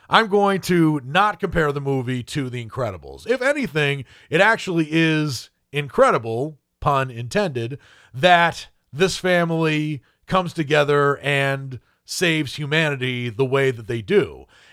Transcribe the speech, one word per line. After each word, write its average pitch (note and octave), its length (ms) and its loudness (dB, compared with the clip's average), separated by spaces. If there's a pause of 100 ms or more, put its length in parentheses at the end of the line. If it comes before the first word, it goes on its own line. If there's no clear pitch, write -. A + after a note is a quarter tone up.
I'm G#3+ 180 4
going G3 340 2
to D#3+ 420 2
not F#3+ 360 0
compare E3 320 0
the C#3+ 100 -4
movie C3 420 -2
to C3 260 -6
The A#2+ 140 -10
Incredibles. F#2 640 -10
If B3 140 0
anything, D3+ 640 -2 (240)
it E3 120 4
actually F#3+ 480 2
is D#3 600 0 (220)
incredible, C#3+ 880 0 (200)
pun C3+ 320 0
intended, B2 680 -4 (340)
that E3+ 540 4 (240)
this F3 260 0
family D#3+ 840 0 (260)
comes F3+ 260 0
together C#3+ 640 2
and C#3 640 -2 (260)
saves D#3 500 -2
humanity C#3 760 -2
the A2+ 160 -2
way C3+ 260 2
that A#2 160 -8
they A#2 140 -4
do. F#2+ 440 0 (280)